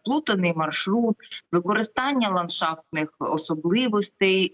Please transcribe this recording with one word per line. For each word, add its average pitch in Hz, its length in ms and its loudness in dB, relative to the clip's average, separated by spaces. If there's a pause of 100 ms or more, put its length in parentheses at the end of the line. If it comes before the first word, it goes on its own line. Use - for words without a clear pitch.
плутаний 202 500 0
маршрут, 196 640 0 (360)
використання 220 760 0
ландшафтних 160 920 -2
особливостей, 190 1400 0